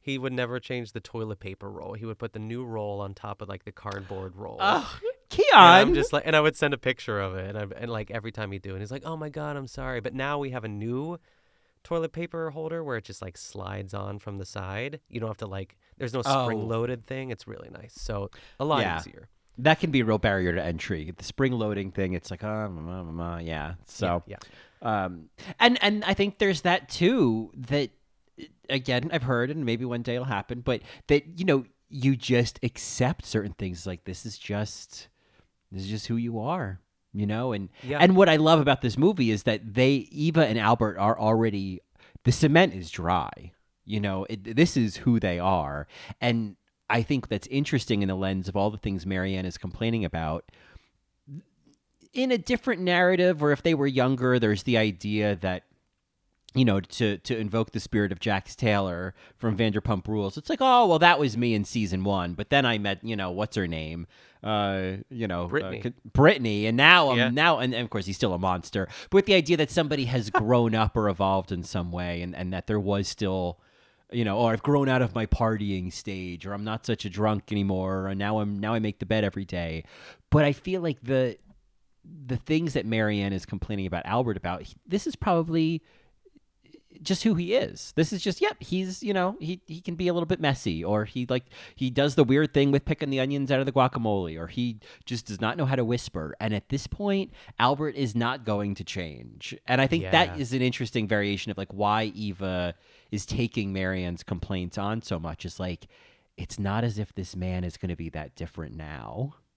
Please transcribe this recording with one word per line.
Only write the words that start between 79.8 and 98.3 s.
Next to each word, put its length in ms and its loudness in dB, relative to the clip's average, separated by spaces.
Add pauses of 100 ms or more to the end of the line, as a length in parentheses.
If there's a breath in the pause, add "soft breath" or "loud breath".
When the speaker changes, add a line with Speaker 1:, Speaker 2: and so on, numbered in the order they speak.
Speaker 2:
But 160 6
I 80 2
feel 300 -4
like 200 -2
the, 360 0 (880)
the 100 -4
things 380 -2
that 100 0
Marianne 480 2
is 140 -4
complaining 400 -4
about 180 -4
Albert 320 0
about, 260 -6
he, 120 -18 (120)
this 200 -2
is 100 -6
probably 640 0 (1200 soft breath)
just 220 -2
who 120 4
he 200 -2
is. 420 -2
This 160 2
is 100 -4
just, 180 -2
yep, 200 0
he's, 420 -4
you 120 -2
know, 260 0
he, 260 -8
he 140 -14
can 140 -8
be 140 -2
a 40 2
little 140 0
bit 140 -2
messy, 440 0
or 200 0
he, 240 -6
like, 160 0 (300 loud breath)
he 160 -2
does 260 2
the 80 8
weird 280 4
thing 180 6
with 140 2
picking 260 -4
the 80 0
onions 320 0
out 100 4
of 60 0
the 60 -4
guacamole, 640 2
or 80 -8
he 320 -4 (280 loud breath)
just 200 -6
does 140 -8
not 160 0
know 80 0
how 100 0
to 100 0
whisper. 540 -4
And 160 -2
at 140 -6
this 180 -4
point, 460 -2 (260 loud breath)
Albert 380 2
is 180 -2
not 300 -2